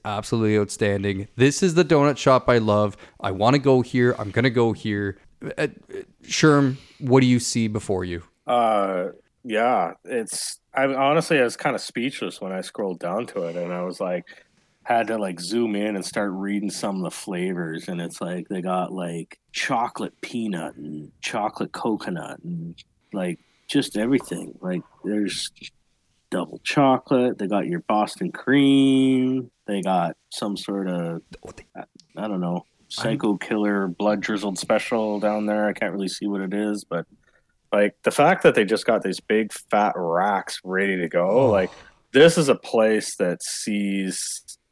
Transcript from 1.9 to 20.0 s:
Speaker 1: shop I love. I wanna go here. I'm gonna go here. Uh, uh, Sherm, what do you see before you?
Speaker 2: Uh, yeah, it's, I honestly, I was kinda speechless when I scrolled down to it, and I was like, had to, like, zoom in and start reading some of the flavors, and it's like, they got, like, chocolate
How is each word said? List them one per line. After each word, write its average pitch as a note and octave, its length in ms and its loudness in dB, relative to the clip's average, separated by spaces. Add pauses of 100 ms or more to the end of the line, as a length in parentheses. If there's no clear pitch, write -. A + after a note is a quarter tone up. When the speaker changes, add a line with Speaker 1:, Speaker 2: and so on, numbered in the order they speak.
Speaker 1:
shop C3 320 4
I A#2+ 80 6
love. G#2 400 2 (240)
I G2 100 -4
wanna A2+ 280 4
go C3 220 6
here. B2 380 2
I'm G#2 120 -8
gonna A#2+ 180 2
go A#2 240 2
here. G2+ 440 -4 (240)
Uh, D3+ 160 -8
uh, - 100 -2 (560)
Sherm, C#3+ 520 4 (240)
what C3 220 6
do B2+ 60 6
you B2 120 4
see A2+ 300 0
before G#2 340 -4
you? F2 200 -8 (220)
Speaker 2:
Uh, G2+ 640 2 (360)
yeah, G#2+ 480 0 (100)
it's, - 560 -6 (140)
I C#3 140 2
honestly, C#3+ 520 2
I B2 40 6
was A#2 120 0
kinda C3+ 240 -4
speechless - 640 -6
when F#2+ 100 -6
I F#2 80 -6
scrolled F#2 400 -6
down G2 280 -4
to F#2 160 -6
it, E2+ 120 -6
and F2 160 -6
I F2+ 120 -4
was F2+ 180 -8
like, F2+ 240 -4 (580)
had A#2 240 0
to, A2+ 100 -2
like, F#2+ 240 -4
zoom G#2+ 340 -2
in G#2 220 -2
and F2+ 80 -6
start G2+ 260 -4
reading G2 380 -4
some G2 280 -6
of F#2 60 -4
the D#2+ 80 -6
flavors, F2+ 800 -6
and F2 120 -6
it's E2+ 200 -10
like, F2 280 -8
they F#2 120 -6
got, F2+ 300 -2
like, E2+ 460 -8 (140)
chocolate A#2+ 720 -4